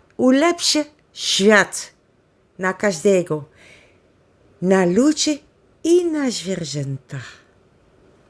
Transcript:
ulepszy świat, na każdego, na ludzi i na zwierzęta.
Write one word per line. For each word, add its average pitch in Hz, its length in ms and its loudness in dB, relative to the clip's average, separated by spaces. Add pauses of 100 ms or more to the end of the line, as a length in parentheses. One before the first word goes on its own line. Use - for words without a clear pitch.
(180)
ulepszy 294 680 2 (280)
świat, - 800 0 (680)
na 185 140 -4
każdego, 180 720 0 (1160)
na 185 240 2
ludzi 277 580 0 (400)
i 349 220 4
na 294 260 -2
zwierzęta. 151 840 -8 (1120)